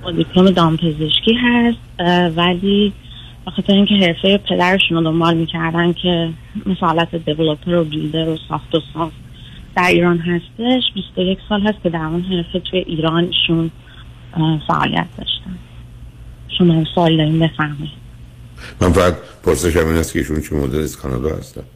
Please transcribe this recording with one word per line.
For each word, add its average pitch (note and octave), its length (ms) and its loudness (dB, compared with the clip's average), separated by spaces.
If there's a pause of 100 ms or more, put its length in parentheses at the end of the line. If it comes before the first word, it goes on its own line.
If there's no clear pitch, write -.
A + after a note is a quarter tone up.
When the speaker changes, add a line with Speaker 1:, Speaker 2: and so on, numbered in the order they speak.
Speaker 1:
با F3+ 80 -6
دیپلم F3+ 380 4
دامپزشکی D#3+ 840 2
هست، A#3+ 440 2 (220)
اه، F3+ 280 4
ولی F3+ 680 2 (520)
به F#3 60 -10
خاطر G3 220 0
اینکه G3+ 220 4
حرفهٔ F#3+ 420 2
پدرشون F3+ 600 2
رو E3 60 2
دنبال E3 340 2
می‌کردن E3 560 0
که E3+ 360 0 (360)
مثل F#3 140 -2
حالت E3 360 0
دیولوپر D#3 560 -2
و F3 120 4
بیلدر D#3 460 -2
و D#3+ 80 -2 (120)
ساخت D3+ 260 -6
و D#3 60 2 (120)
ساز D#3+ 180 -4 (640)
در F3+ 120 2
ایران F3 300 4
هستش، G3+ 680 -2 (100)
بیست - 240 -8
و F#3+ 40 -2
یک F#3+ 160 0 (120)
سال G#3 120 0
هست G#3 220 0
که F3+ 60 0
در E3 100 -4
اون D#3+ 220 -2
حرفه F3+ 380 -4
توی F#3 200 -4
ایران E3 440 0
ایشون، E3 480 0 (600)
اه، D#3 340 0
فعالیت E3 400 0 (100)
داشتن. - 400 -10 (1000)
شما F3 160 6
هم D#3+ 120 2 (100)
سوال E3 220 4
دارین، D#3 220 2
بفرمایید. D3+ 520 -2 (880)
Speaker 2:
من F#2 100 4
فقط F2 240 4 (280)
پرسشم E2 440 2
این E2 100 2
است D#2+ 160 -2
که D#2 60 0
ایشون D2+ 220 -2
چه D#2+ 140 -6
مدت C#2+ 200 0
از D2+ 220 -4
کانادا C2+ 380 -4
هستن؟ - 260 -14 (140)